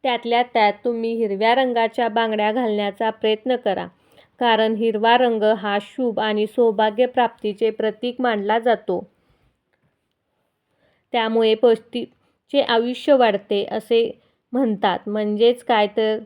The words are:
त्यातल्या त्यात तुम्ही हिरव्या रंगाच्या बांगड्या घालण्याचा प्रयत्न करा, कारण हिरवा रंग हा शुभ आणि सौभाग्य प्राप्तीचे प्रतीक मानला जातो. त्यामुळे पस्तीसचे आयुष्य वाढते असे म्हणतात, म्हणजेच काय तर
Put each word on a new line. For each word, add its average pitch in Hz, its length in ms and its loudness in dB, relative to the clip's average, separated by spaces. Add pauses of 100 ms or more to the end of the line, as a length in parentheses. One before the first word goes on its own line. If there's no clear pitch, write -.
त्यातल्या 233 400 -2
त्यात 214 280 2 (120)
तुम्ही 233 300 -2
हिरव्या 220 400 0
रंगाच्या 240 540 0
बांगड्या 214 440 -2
घालण्याचा 214 580 -2
प्रयत्न 220 460 -2
करा, 185 300 -4 (540)
कारण 220 340 2
हिरवा 226 440 2
रंग 233 240 0 (160)
हा 202 240 -4
शुभ 226 380 -6
आणि 214 260 -2
सौभाग्य 220 600 0
प्राप्तीचे 226 640 -2
प्रतीक 220 500 -6
मानला 214 380 -2
जातो. 220 400 -2 (2250)
त्यामुळे 220 400 2
पस्तीसचे - 1080 -2
आयुष्य 240 520 2
वाढते 202 560 2
असे 226 400 0 (420)
म्हणतात, 214 560 -2
म्हणजेच 214 560 0
काय 214 220 2 (100)
तर 220 300 0